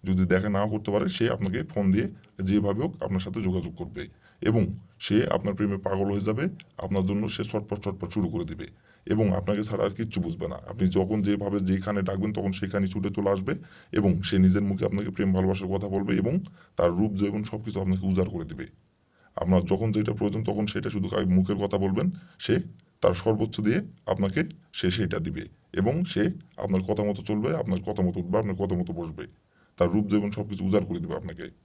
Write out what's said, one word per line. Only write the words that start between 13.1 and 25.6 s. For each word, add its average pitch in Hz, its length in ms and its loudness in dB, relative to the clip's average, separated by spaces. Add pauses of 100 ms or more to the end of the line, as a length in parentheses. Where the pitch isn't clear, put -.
চলে 101 200 0
আসবে 98 220 0 (400)
এবং 101 180 4 (120)
সে - 160 0
নিজের 92 260 8
মুখে 98 220 -2
আপনাকে 101 240 -2
প্রেম 98 220 0
ভালোবাসার 95 400 2
কথা 98 160 -2
বলবে 98 280 0
এবং 110 180 2 (400)
তার 87 180 4
রূপ 104 220 2
যৌবন 101 300 0
সবকিছু 107 360 -6
আপনাকে 95 260 2
উজাড় 92 240 2
করে 82 160 -6
দিবে। 80 200 -10 (680)
আপনার 90 280 4
যখন 98 280 2
যেটা 107 200 2
প্রয়োজন 107 320 -2
তখন 104 220 0
সেটা 104 240 -4
শুধু 98 180 -2
খালি 98 260 0
মুখের 92 240 4
কথা 101 200 0
বলবেন, 98 280 0 (320)
সে - 160 2 (480)
তার 95 120 6
সর্বোচ্চ 110 460 0
দিয়ে 107 180 4 (280)
আপনাকে 98 340 0 (320)
সে - 180 0
সেইটা 92 280 -2
দিবে 82 260 -6 (280)